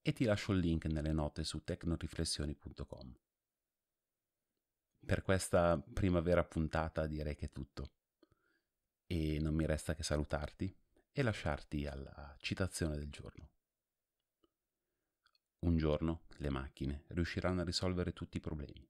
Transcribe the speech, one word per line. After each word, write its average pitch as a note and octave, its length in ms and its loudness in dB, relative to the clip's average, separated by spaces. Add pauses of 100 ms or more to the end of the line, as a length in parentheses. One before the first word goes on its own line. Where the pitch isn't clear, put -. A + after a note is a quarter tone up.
E D#3 120 0
ti - 120 2
lascio G#2 280 4
il F#2 80 6
link E2 260 4
nelle D#2 260 2
note D#2 320 0
su - 180 -6
tecnoriflessioni D#2+ 920 -2
punto - 320 -12
com. B1+ 280 -14 (1900)
Per G2+ 180 2
questa F2 560 4
primavera F2 680 2
puntata D#2+ 640 -2
direi D2+ 280 -2
che - 120 -8
è - 60 -8
tutto. - 400 -10 (1120)
E D#2 340 0
non D#2 140 2
mi D#2+ 120 2
resta D#2 280 0
che D#2 80 -8
salutarti D2+ 720 -2 (360)
e C#3+ 120 -2
lasciarti D2+ 640 -2
alla C#2 520 -10
citazione F2+ 580 -2
del D2 140 -6
giorno. - 400 -16 (2000)
"Un E2+ 160 4
giorno D#2+ 500 2 (100)
le C#2+ 140 -2
macchine C#2 580 -4
riusciranno F2+ 520 0
a E2+ 40 0
risolvere F2+ 480 0
tutti - 240 -8
i - 40 -2
problemi D2+ 500 -8